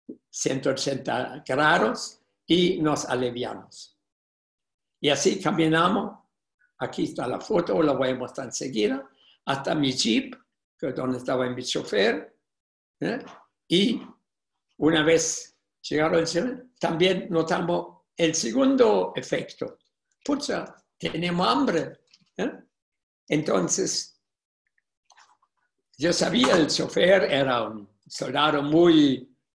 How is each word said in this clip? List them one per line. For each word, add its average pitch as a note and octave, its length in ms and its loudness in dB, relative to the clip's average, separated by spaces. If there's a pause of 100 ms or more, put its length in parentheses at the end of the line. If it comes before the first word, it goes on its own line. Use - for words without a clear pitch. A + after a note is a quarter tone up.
(300)
ciento C3+ 420 -4
ochenta C3 720 -4
grados D#3 760 0 (260)
y F3+ 360 2
nos D3+ 240 0
aliviamos. A#2+ 920 -8 (1040)
Y C#3+ 100 0
así C#3 300 0
caminamos. E3 800 0 (600)
Aquí - 260 -6
está C#3+ 240 -6
la A#2+ 120 -4
foto, G3+ 420 0
la D3 120 4
voy C3 160 0
a C3 60 -2
mostrar B2 320 -10
enseguida, C3 600 -2 (380)
hasta C#3 300 -2
mi C#3 160 2
jeep, - 420 0 (440)
que C#3+ 120 -6
es B2+ 60 -6
donde B2+ 240 -4
estaba B2+ 300 -2
mi B2 140 -8
chofer, - 720 -2 (640)
¿eh? A3 200 -4 (480)
Y - 340 2 (760)
una D#3 260 2
vez - 540 0 (300)
llegaron D#3 320 0
al E3 60 0
jeep, - 540 -6
también F3 500 0
notamos E3+ 760 -2 (140)
el D#3+ 160 2
segundo A#2 840 2
efecto. - 640 -8 (480)
"Pucha, G#3+ 500 -4 (220)
tenemos F3 500 -2
hambre", A3+ 520 0 (380)
¿eh? G#3 140 -4 (760)
Entonces, - 920 -2 (1800)
yo E3 140 0
sabía, A3+ 460 2
el D3+ 100 4
chofer - 580 2
era C3+ 360 0
un A2 260 -10 (200)
soldado C#3+ 560 0
muy, D3+ 640 6 (320)